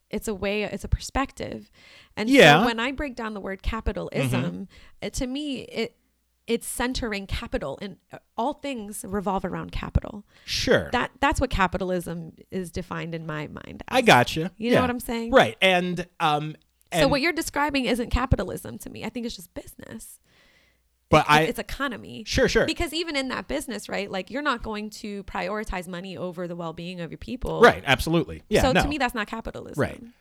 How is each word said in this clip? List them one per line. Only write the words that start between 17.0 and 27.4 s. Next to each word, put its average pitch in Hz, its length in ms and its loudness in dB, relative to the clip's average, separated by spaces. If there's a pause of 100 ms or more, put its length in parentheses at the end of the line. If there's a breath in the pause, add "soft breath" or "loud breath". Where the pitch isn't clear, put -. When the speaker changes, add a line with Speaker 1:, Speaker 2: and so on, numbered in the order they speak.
Speaker 2:
And 269 100 6
Speaker 1:
what 277 100 4
you're 330 120 2
describing 294 520 -2
isn't 226 240 0
capitalism - 720 -2
to - 100 -14
me. - 160 -12
I 220 40 -6
think 233 160 -6
it's 226 100 -8
just - 180 -18
business. - 640 -16 (880 soft breath)
Speaker 2:
But 151 120 8
Speaker 1:
It's, - 80 -2
Speaker 2:
I 247 120 8
Speaker 1:
it's 233 180 0
economy. 233 680 -8
Speaker 2:
Sure, 247 200 2
sure. 220 200 4
Speaker 1:
Because 320 260 -4
even 330 220 -4
in 262 140 -2
that 226 180 -6
business, 254 420 -6
right, 196 220 -6
like, 185 180 -6
you're 277 140 -6
not 254 180 -2
going 208 300 -8
to 202 320 -10
prioritize 190 640 -6
money 180 300 -10
over 175 300 -8
the 175 80 -8
well-being 170 460 -8
of 160 100 -8
your 156 60 -12
people. 165 440 -4